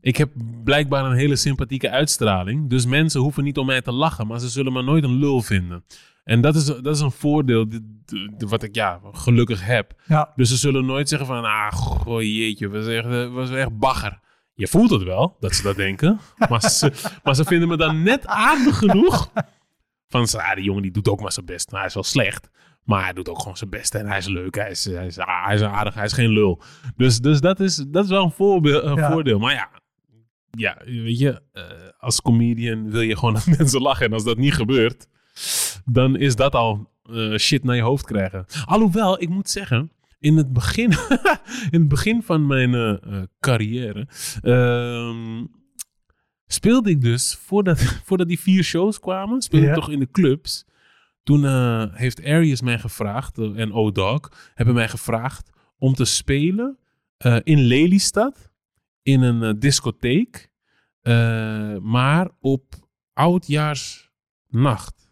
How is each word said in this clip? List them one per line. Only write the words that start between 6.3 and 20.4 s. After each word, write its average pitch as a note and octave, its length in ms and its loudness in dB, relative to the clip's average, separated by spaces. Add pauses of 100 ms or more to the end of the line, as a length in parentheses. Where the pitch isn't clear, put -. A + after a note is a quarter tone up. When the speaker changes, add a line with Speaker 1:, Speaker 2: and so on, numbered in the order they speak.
Speaker 1:
dat D3 140 4
is, D#3 100 4
dat C3 220 -4
is D3 140 0
een D3 100 0
voordeel B2+ 580 2
die, A2 360 -14
die, G#2 440 -10
wat A2 140 -2
ik, G#2 120 -12
ja, F#2+ 260 -2 (120)
gelukkig A#2+ 540 2
heb. A2+ 260 -2 (140)
Speaker 2:
Ja. D3+ 300 0
Speaker 1:
Dus B2+ 120 2
ze B2+ 80 0
zullen C3 300 0
nooit C3+ 220 -2
zeggen C#3 200 -4
van, A#2+ 160 -6
"Ah, G#2+ 280 -2
goh, - 500 -4
jeetje, A2 460 -4
was G#2+ 180 -6
echt, A2+ 200 -4
eh, B2 260 -4
was B2+ 180 -6
echt B2+ 280 -4
bagger." A2 420 -2 (340)
Je F#2+ 120 -4
voelt G#3+ 240 6
het A#2 120 2
wel, F#2+ 380 -2
dat F#2 140 -4
ze - 80 -2
dat G2 140 -2
denken. G#2 420 0 (180)
Speaker 2:
<laughs> - 140 0
Speaker 1:
Maar A#2 200 2
ze, - 220 0 (300)
maar C#3 120 0
ze D3 100 2
vinden E3+ 240 2
me E3+ 80 0
dan D#3 260 0
net B3 240 0
aardig B3+ 520 2
genoeg. G#3+ 540 4 (760)
Van, A#2+ 240 0
"Ah, F#2+ 220 -4